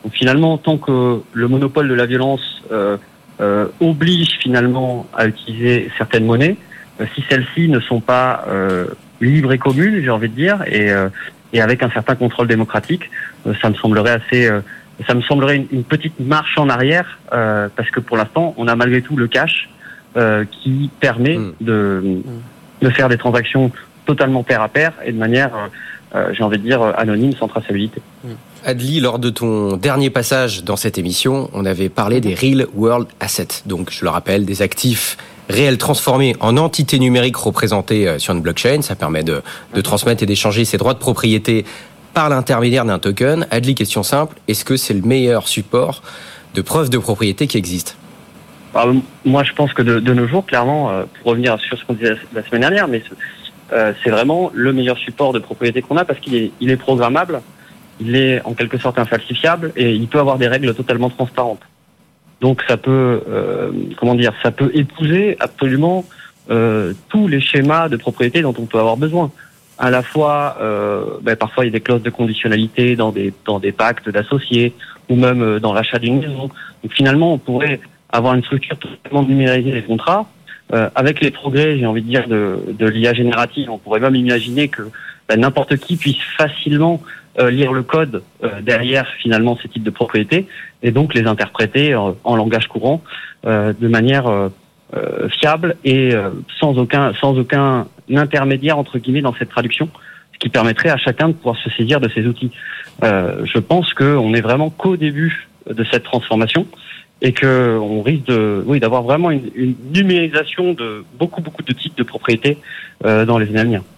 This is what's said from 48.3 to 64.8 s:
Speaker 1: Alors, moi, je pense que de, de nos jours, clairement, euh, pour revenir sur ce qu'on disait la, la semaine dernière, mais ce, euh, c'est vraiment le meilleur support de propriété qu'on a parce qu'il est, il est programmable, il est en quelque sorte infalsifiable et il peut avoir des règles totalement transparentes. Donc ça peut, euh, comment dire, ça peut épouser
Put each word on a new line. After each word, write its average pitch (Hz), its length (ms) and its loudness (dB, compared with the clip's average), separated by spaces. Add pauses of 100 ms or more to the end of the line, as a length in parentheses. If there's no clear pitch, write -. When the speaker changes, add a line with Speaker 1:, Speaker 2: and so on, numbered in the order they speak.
Speaker 1:
Alors, 120 200 4 (300)
moi, 139 200 4
je - 100 -2
pense 147 180 2
que 127 100 -2
de, 120 180 4
de 120 140 2
nos 120 140 2
jours, 185 180 0
clairement, 131 440 0
euh, 95 140 -2 (180)
pour 120 100 0
revenir 117 300 2
sur - 160 -6
ce - 80 -16
qu'on 123 80 -4
disait 113 160 0
la, 110 320 -6
la - 40 -12
semaine 120 140 -2
dernière, 170 300 2
mais 113 180 -2
ce, - 680 -14
euh, 110 200 2 (100)
c'est 123 60 2
vraiment 143 440 0
le 127 200 0
meilleur 127 240 0
support 135 340 -2
de 117 80 -2
propriété 120 420 -2
qu'on 143 140 -4
a 175 80 2
parce 135 160 -4
qu'il 131 160 -4
est, 113 240 0
il 123 100 0
est 131 60 4
programmable, 131 680 0 (600)
il 117 140 -2
est 131 280 2
en 117 100 -6
quelque 117 240 -4
sorte 123 220 -2
infalsifiable 160 800 -2
et 120 160 2
il 113 140 0
peut 147 120 0
avoir 135 180 4
des 123 120 2
règles 131 260 0
totalement 120 340 0
transparentes. 120 520 -4 (800)
Donc 127 260 2
ça 120 80 4
peut, 127 540 2
euh, 95 420 -2 (260)
comment 120 180 2
dire, 120 180 2 (100)
ça 120 80 2
peut 139 220 0
épouser 160 680 0